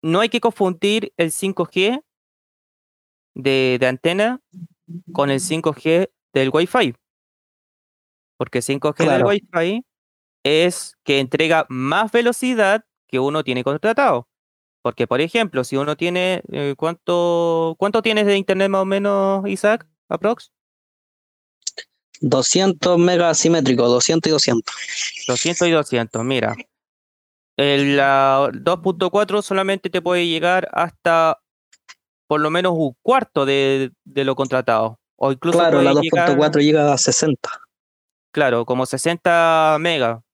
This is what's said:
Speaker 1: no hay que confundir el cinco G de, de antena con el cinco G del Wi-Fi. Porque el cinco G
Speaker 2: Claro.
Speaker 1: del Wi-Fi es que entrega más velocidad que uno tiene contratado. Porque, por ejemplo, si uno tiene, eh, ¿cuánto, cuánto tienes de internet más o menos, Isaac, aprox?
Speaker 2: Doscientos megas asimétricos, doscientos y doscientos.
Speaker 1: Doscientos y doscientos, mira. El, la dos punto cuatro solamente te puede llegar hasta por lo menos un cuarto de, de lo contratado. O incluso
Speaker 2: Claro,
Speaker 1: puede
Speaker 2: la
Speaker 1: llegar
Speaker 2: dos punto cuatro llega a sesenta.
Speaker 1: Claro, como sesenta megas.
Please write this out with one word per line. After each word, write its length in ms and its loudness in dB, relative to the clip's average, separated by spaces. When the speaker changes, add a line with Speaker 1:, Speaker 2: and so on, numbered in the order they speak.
Speaker 1:
no 180 0
hay 80 0
que 120 -2
confundir 760 -2
el 160 -2
cinco 340 -4
G 360 -2
de, 460 0
de 60 2
antena 540 -2
con 180 0
el 100 0
cinco 340 -4
G 360 0
del 180 0
Wi-Fi. 420 0
Porque 220 -4
el 60 -2
cinco 280 -2
G 120 -12
Speaker 2:
Claro. 240 2
Speaker 1:
del 140 0
Wi-Fi 300 -2
es 600 0
que 160 2
entrega 480 0
más 420 -2
velocidad 720 0
que 140 -2
uno 240 -2
tiene 180 -4
contratado. 680 0
Porque, 240 -2
por 140 0
ejemplo, 420 -2
si 140 -6
uno 200 -2
tiene, 540 -4
eh, 260 -6
¿cuánto, 1000 -2
cuánto 240 0
tienes 240 2
de 100 2
internet 320 0
más 140 0
o 20 0
menos, 640 0
Isaac, 380 -2
aprox? 420 -4
Speaker 2:
Doscientos 800 2
megas 400 2
asimétricos, 500 2
doscientos 400 2
y 40 2
doscientos. 420 -2
Speaker 1:
Doscientos 400 0
y 20 2
doscientos, 540 -2
mira. 320 -2
El, 400 2
la 560 2
dos 280 -2
punto 300 -2
cuatro 320 0
solamente 480 -4
te 120 -4
puede 240 -2
llegar 460 -2
hasta 680 0
por 140 0
lo 100 0
menos 240 0
un 280 -2
cuarto 420 0
de, 480 0
de 200 -4
lo 100 0
contratado. 640 0
O 160 0
incluso 260 0
Speaker 2:
Claro, 200 4
Speaker 1:
puede 60 4
Speaker 2:
la 60 4
Speaker 1:
llegar 260 2
Speaker 2:
dos 40 2
punto 80 2
cuatro 220 2
llega 320 4
a 60 0
sesenta. 520 0
Speaker 1:
Claro, 320 2
como 220 -2
sesenta 960 2
megas. 420 -2